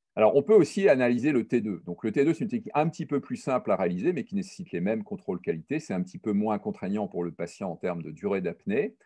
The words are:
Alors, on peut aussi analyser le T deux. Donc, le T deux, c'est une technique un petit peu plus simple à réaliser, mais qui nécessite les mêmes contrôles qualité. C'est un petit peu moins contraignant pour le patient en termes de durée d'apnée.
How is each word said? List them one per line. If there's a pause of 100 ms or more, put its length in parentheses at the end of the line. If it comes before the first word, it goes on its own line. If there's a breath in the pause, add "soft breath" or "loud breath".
(180)
Alors,
on
peut
aussi
analyser
le
T
deux.
Donc,
le
T
deux,
c'est
une
technique
un
petit
peu
plus
simple
à
réaliser,
mais
qui
nécessite
les
mêmes
contrôles
qualité.
C'est
un
petit
peu
moins
contraignant
pour
le
patient
en
termes
de
durée
d'apnée.